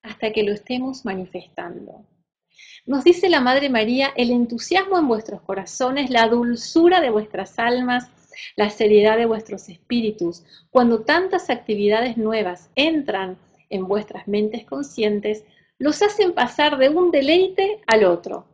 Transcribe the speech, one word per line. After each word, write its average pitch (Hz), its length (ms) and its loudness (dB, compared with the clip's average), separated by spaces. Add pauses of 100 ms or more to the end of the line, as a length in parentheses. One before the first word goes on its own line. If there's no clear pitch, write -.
Hasta 220 300 -8
que 220 100 0
lo 202 120 0
estemos 254 500 -8
manifestando. 185 1000 -12 (800)
Nos 262 180 -2
dice 349 240 6
la 311 120 4
Madre 269 280 2
María, 254 480 0
"El 247 140 0
entusiasmo 247 680 0
en 302 100 2
vuestros 214 340 -4
corazones, 254 640 -4
la 233 200 4
dulzura 240 760 2
de 262 80 0
vuestras 214 480 -4
almas, 247 500 -2 (480)
la 208 140 0
seriedad 214 480 4
de 233 80 2
vuestros 220 420 -6
espíritus, 208 760 -4 (280)
cuando 233 320 4
tantas 359 480 -2
actividades 226 680 -2
nuevas 214 600 -4
entran 220 600 -2 (320)
en 185 180 -6
vuestras 202 400 -4
mentes 214 380 -2
conscientes, 214 800 -4 (340)
los 294 220 -2
hacen 415 320 2
pasar 294 460 0
de 262 100 4
un 339 220 2
deleite 370 760 0
al 220 180 4
otro". 175 500 -2